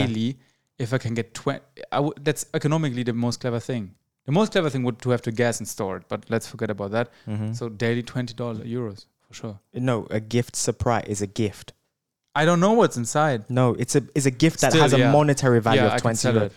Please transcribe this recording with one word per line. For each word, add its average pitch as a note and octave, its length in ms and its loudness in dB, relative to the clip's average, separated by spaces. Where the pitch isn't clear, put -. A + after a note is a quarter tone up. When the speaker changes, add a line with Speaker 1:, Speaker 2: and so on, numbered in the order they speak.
Speaker 1:
daily. A#2 320 -4
If A#2 140 -4
I C3+ 60 0
can A#2 160 -4
get A2+ 180 -4
twenty, - 280 -6
I - 60 -2
w-, C#3+ 240 0
that's D3 320 -4
economically D3+ 500 -2
the A#2 120 -2
most A#2+ 260 -2
clever A#2 200 -2
thing. A2+ 340 -8
The C3+ 60 -2
most G3+ 200 2
clever F3 160 2
thing C3 140 -2
would B2 200 -2
to B2+ 80 0
have A#2+ 120 2
to A#2 100 -4
gas A#2 260 0
and G#2 80 -10
store F#2+ 320 -6
it, F2 100 -12
but G#2 200 -8
let's A2+ 180 -2
forget A2 240 -8
about G2+ 200 -6
that. A#2 180 -2
Speaker 2:
Mm-hmm. G#2+ 280 -6
Speaker 1:
So A#2+ 160 -8
daily A#2 320 -2
twenty A#2+ 320 -8
dollars, A#2+ 260 -8
euros, A2+ 460 -8
for - 80 -20
sure. G#2 260 -12
Speaker 2:
No, B2 380 -2
a G#2+ 100 -2
gift A2 360 -2
surprise - 520 -2
is G2+ 140 -4
a G#2 40 -2
gift. - 460 -6
Speaker 1:
I D3 100 2
don't E3+ 160 4
know G3 140 4
what's G3 240 4
inside. B2 500 0
Speaker 2:
No, B2 260 4
it's - 220 -2
a, C#3 60 4
it's C#3 120 0
a C3+ 40 6
gift D#3 300 2
that C3+ 120 4
Speaker 1:
Still, D#3+ 100 6
Speaker 2:
has C#3+ 100 6
a C#3 60 6
Speaker 1:
yeah. A#2+ 140 6
Speaker 2:
monetary C#3 500 4
value A2+ 180 4
Speaker 1:
Yeah, B2 60 4
Speaker 2:
of A2+ 60 4
Speaker 1:
I A#2 40 0
can B2 60 -2
Speaker 2:
twenty A#2 140 0
Speaker 1:
sell B2 180 0
Speaker 2:
euros. G#2+ 120 2
Speaker 1:
it. G2 100 -8